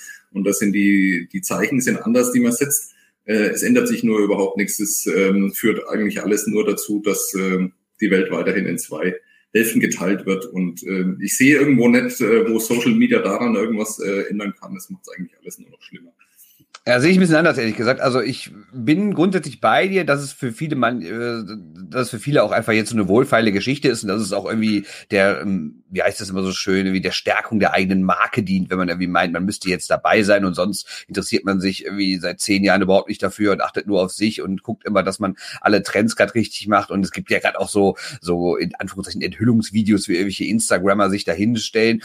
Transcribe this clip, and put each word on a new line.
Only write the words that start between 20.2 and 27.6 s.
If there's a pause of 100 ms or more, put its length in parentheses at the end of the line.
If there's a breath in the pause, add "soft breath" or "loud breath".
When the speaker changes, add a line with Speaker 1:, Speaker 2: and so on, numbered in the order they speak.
Speaker 2:
es
für
viele
Mann-,
äh, (480)
dass
es
für
viele
auch
einfach
jetzt
so
eine
wohlfeile
Geschichte
ist
und
dass
es
auch
irgendwie (260 loud breath)
der,
ähm,
wie
heißt
das
immer
so
schön,
wie
der
Stärkung
der